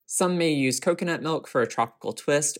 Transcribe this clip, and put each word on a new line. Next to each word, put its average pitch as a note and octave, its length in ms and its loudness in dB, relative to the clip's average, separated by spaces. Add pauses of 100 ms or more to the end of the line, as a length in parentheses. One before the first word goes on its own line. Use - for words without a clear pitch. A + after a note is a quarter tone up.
Some F3+ 320 0
may E3 140 2
use C3 260 2
coconut E3+ 440 0
milk D#3 260 -4
for C3 120 0
a A2+ 60 2
tropical - 460 -4
twist D3 480 0